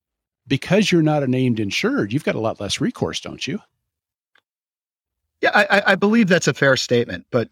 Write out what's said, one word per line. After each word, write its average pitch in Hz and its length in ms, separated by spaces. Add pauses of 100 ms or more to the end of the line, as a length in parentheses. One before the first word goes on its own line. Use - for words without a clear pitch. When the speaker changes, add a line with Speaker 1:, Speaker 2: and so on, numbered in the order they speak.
(480)
Speaker 1:
because 175 440
you're 170 100
not 151 220
a 131 40
named 127 320
insured, 113 540
you've 151 100
got 196 120
a 117 40
lot 110 200
less 98 200
recourse, 120 400
don't - 280
you? 214 120 (1800)
Speaker 2:
Yeah, - 140
I, 202 220
I, 202 140
I 190 40
believe 208 320
that's 170 220
a 131 40
fair 135 220
statement. 120 560
But, 117 200